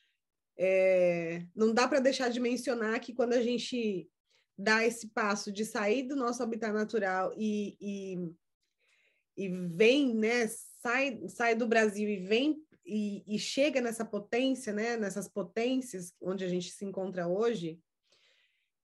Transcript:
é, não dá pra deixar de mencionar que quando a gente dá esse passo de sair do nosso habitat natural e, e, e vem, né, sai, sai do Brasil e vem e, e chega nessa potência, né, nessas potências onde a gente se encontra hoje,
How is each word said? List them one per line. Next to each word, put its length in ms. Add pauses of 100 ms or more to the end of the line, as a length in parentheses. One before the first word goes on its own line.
(580)
é, 960
não 180
dá 140
pra 140
deixar 300
de 100
mencionar 580
que 160
quando 200
a 80
gente 680 (480)
dá 260
esse 260
passo 420
de 120
sair 380
do 140
nosso 260
habitat 300
natural 640
e, 440
e, 540 (1040)
e 120
vem, 680
né, 340 (340)
sai, 460
sai 260
do 140
Brasil 400
e 80
vem 440 (240)
e, 380 (100)
e 60
chega 420
nessa 240
potência, 680
né, 240
nessas 320
potências 920
onde 240
a 40
gente 240
se 120
encontra 440
hoje, 520 (1040)